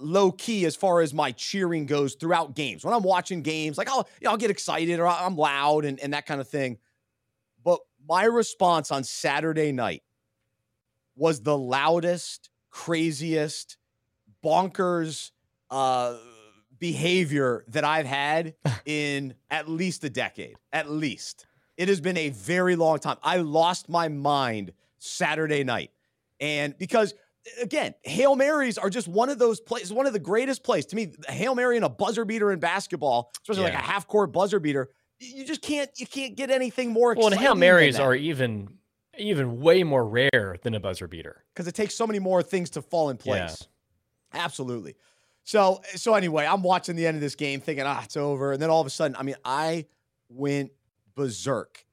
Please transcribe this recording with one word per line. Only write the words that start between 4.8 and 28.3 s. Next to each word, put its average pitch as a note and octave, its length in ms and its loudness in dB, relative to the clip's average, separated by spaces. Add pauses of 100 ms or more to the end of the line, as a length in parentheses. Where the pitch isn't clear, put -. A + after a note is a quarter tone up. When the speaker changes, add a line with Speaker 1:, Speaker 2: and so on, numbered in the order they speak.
Speaker 1:
or E3+ 80 2
I'm F3+ 300 0
loud D3 480 2
and, C3+ 160 -4
and C#3+ 140 -6
that D3 120 -6
kind D3 140 -4
of C3 80 -10
thing. C3 300 -4 (840)
But E3+ 160 2 (300)
my F3 160 4
response F#3+ 680 2
on C#3 140 -2
Saturday D3+ 680 -2
night A2+ 320 -2 (1120)
was D3+ 260 0
the D3 140 2
loudest, D#3 960 0 (200)
craziest, D#3+ 1040 -4 (680)
bonkers, E3+ 840 0 (400)
uh, B2+ 460 0 (640)
behavior D3 880 0
that D3 160 -2
I've D3+ 220 0
had D3+ 480 -2 (100)
Speaker 2:
<laughs> A#2+ 200 -4
Speaker 1:
in C#3+ 500 -4 (160)
at D3+ 180 -4
least E3 360 -4
a D3 60 -6
decade, G2+ 460 -6 (160)
at D3 180 -4
least. D3+ 560 -8 (300)
It F3+ 120 0
has G3 120 2
been F3+ 160 -2
a D#3 140 -2
very F3 460 0
long D#3+ 220 4
time. C3+ 240 -4
I E3 160 2
lost E3 500 0
my E3+ 200 0
mind C#3 640 0 (260)
Saturday D#3 640 -2
night. A2+ 260 -2 (500)
And D3 380 -4
because, G#3 360 0 (460)
again, B3 420 -4
Hail C4 340 4